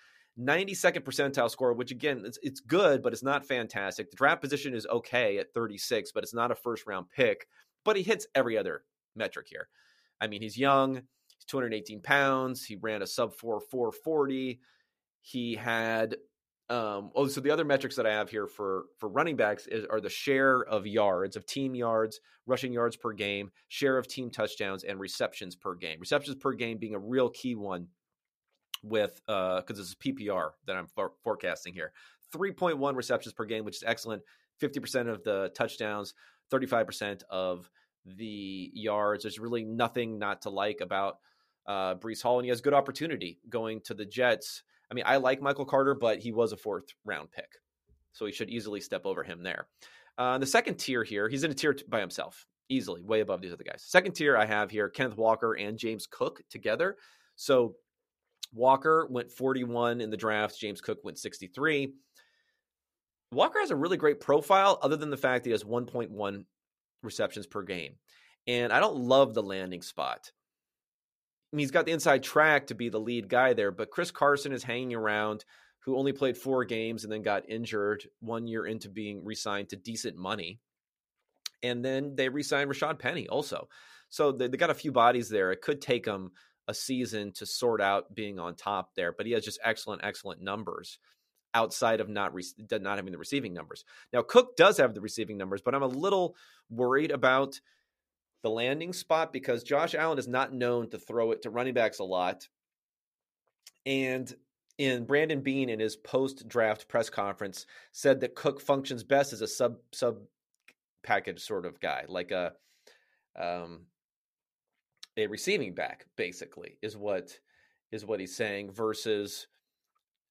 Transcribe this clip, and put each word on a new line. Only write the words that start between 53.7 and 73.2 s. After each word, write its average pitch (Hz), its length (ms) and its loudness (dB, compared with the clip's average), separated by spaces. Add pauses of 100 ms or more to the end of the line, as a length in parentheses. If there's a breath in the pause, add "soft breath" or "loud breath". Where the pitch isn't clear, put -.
Second 185 280 4
tier 147 240 4
I 107 80 6
have 104 260 0
here, 107 180 0
Kenneth 120 280 -4
Walker 110 360 4
and 104 240 -6
James 110 300 -6
Cook - 420 -6
together. 123 460 -2 (400 soft breath)
So 123 400 4 (760)
Walker 135 600 6
went 120 200 -4
forty-one 120 680 0
in 107 80 -4
the 107 80 -4
draft. 107 420 0
James 104 220 -8
Cook - 220 -6
went 92 160 -12
sixty-three. 135 760 -2 (1400 soft breath)
Walker 233 280 4
has 381 100 0
a 170 60 0
really 165 220 2
great 151 220 4
profile, 190 640 6
other 143 140 4
than 151 160 -4
the 135 60 -4
fact 127 260 2
that 123 60 -2
he - 20 2
has 107 120 2
one 117 220 -2
point 117 240 -4
one 101 360 -4 (580)
receptions 104 420 -4
per - 160 -8
game. 87 360 -8 (500 soft breath)
And 120 260 2
I 127 60 8
don't 190 180 4
love 127 380 6
the 113 80 2
landing 92 400 -6
spot. - 480 -6 (1200)
I - 40 -8
mean, 147 80 0
he's 131 80 -2
got 165 140 4
the 160 60 0
inside 143 320 6
track 151 440 6
to 117 80 -6
be 117 140 -4
the 110 100 -2
lead 110 300 -4